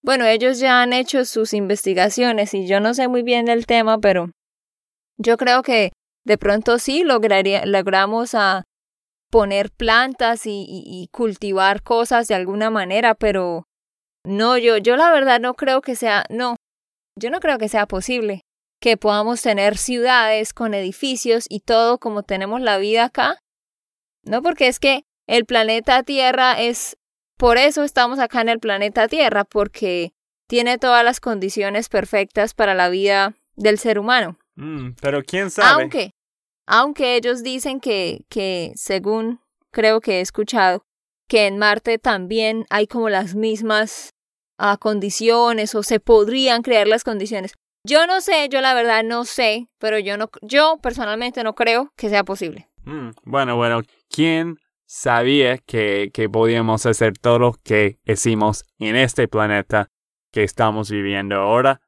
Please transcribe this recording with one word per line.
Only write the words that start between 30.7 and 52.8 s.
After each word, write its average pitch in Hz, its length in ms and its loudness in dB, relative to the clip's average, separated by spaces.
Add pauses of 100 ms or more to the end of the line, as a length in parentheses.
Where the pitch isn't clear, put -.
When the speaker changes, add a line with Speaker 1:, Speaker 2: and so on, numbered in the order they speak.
Speaker 1:
todas 240 280 4
las 247 160 0
condiciones 202 680 -4
perfectas 202 640 -2
para 202 220 0
la 180 160 2
vida 196 440 0 (220)
del 214 220 2
ser 214 200 0
humano. 208 380 -2 (200)
Speaker 2:
Mm, 143 340 -10 (100)
pero 143 220 -2
quién 190 280 -4
sabe. 214 180 4 (140)
Speaker 1:
Aunque, 254 280 -6 (560)
aunque 247 500 0
ellos 240 260 -2
dicen 262 380 -6
que, 196 480 -4
que, 185 460 -6
según 220 640 -4 (320)
creo 220 280 2
que 196 180 -2
he - 20 -2
escuchado, 190 600 0 (460)
que 214 180 4
en 196 120 -2
Marte 214 400 0
también 220 720 -2
hay 214 180 0
como 226 220 -4
las 190 260 -2
mismas, 220 760 -4 (480)
ah, 202 200 0
condiciones 220 960 0
o 214 80 -2
se 220 180 0
podrían 233 600 4
crear 226 240 2
las 220 160 2
condiciones. 202 520 -6 (320)
Yo 302 200 2
no 370 160 0
sé, 311 260 0
yo 262 140 -2
la 262 100 2
verdad 233 320 2
no 233 220 -4
sé, 233 420 -2 (100)
pero 214 200 -2
yo 202 180 -6
no, 220 140 -8 (100)
yo 302 420 0
personalmente 240 600 -6
no 220 100 -4
creo 240 420 0
que 220 120 -8
sea 202 160 0
posible. 190 440 -10 (160)